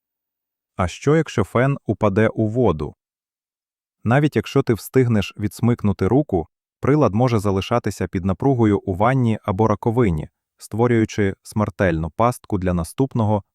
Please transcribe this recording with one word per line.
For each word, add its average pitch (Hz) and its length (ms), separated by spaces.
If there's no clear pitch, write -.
А 92 120
що, - 280
якщо 147 280
фен 135 420
упаде 107 420
у 110 200
воду? 90 480
Навіть 139 320
якщо 131 280
ти 123 100
встигнеш 117 640
відсмикнути 104 720
руку, 110 400
прилад 131 360
може 117 240
залишатися 98 680
під 90 180
напругою 110 540
у 95 160
ванні 117 480
або 104 240
раковині, 107 640
створюючи 107 840
смертельну 85 640
пастку 113 480
для 90 160
наступного, 107 680